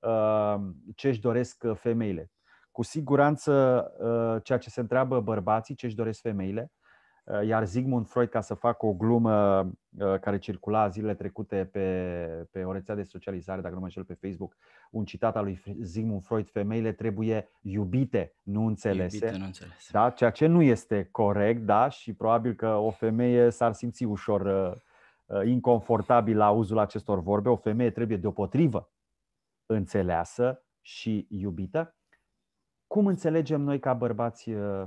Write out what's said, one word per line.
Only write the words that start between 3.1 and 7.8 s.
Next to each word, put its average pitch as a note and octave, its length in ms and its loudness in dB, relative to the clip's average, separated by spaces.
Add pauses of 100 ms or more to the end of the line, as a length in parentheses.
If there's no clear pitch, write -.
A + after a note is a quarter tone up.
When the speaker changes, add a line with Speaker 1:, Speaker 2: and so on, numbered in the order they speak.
Speaker 1:
uh, A#2 440 0
ceea B2+ 160 0
ce B2 120 -12
se - 100 -8
întreabă B2+ 400 0
bărbații, A2 540 -2
ce-și A#2+ 200 -8
doresc A2 260 -4
femeile, G#2 520 -6 (520)
uh, G#2 220 -2
iar A2 200 2
Sigmund B2 420 -2